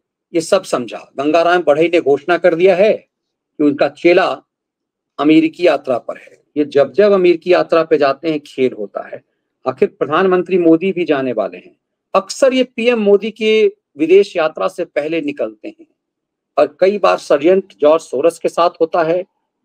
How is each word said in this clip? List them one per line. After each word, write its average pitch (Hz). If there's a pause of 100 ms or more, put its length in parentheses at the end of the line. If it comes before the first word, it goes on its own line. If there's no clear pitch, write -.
(340)
ये 165
सब 185
समझा। 117
गंगाराम 170
बढ़ई 151
ने 170
घोषणा 143
कर 165
दिया 180
है 196
कि -
उनका 147
चेला 170 (800)
अमेरिकी 156
यात्रा 135
पर -
है। - (140)
ये 147
जब 139
जब 202
अमेरिकी 175
यात्रा 160
पे 156
जाते 139
हैं 151
खेल 127
होता -
है। - (440)
आखिर 131
प्रधानमंत्री 180
मोदी 170
भी 175
जाने 135
वाले 92
हैं। - (380)
अक्सर 247
ये 262
पीएम 240
मोदी 202
के 214 (220)
विदेश 180
यात्रा 165
से 180
पहले 156
निकलते 117
हैं - (720)
और -
कई 196
बार 180
षड्यंत्र 175
George 156
Soros 143
के 175
साथ 170
होता 165
है। 165 (400)